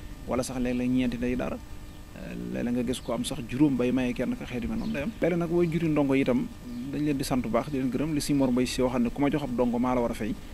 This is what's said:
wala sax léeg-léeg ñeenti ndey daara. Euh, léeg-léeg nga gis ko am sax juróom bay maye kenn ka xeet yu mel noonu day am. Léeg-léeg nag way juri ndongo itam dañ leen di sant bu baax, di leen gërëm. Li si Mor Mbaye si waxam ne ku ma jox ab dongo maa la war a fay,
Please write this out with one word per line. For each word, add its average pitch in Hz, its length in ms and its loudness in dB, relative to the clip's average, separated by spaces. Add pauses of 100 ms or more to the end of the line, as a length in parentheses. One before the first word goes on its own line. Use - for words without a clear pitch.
(280)
wala 123 160 0
sax 127 160 -6
léeg-léeg 123 300 0
ñeenti 127 260 2
ndey 123 180 0
daara. 135 220 -2
Euh, - 760 -14 (200)
léeg-léeg 120 220 -2
nga 123 60 2 (100)
gis 120 80 -6
ko 117 140 -4
am 117 100 -2
sax 135 140 -4 (120)
juróom 135 260 4
bay 123 140 2
maye 127 220 2
kenn 123 240 -2
ka - 100 -10
xeet 120 160 -4
yu 113 60 -4
mel 110 100 -2
noonu 113 140 -2
day 143 100 -4
am. - 80 -4 (100)
Léeg-léeg 170 180 2
nag 170 120 0
way 175 180 4
juri 165 200 0
ndongo 143 260 4
itam 135 320 2 (460)
dañ 143 100 -4
leen 151 140 2
di 135 80 -2
sant 131 180 0
bu 120 60 -4
baax, 117 220 0
di 139 80 -2
leen 131 120 0
gërëm. 139 240 0
Li 143 60 0
si 151 140 0
Mor 135 180 4
Mbaye 127 140 4
si - 160 -2
waxam 127 200 2
ne 120 80 2
ku - 100 -4
ma 143 100 4
jox 147 120 0
ab 127 140 -2
dongo 123 220 2
maa 127 180 2
la 120 60 4
war 117 80 2
a 120 40 -4
fay, 113 200 -4 (200)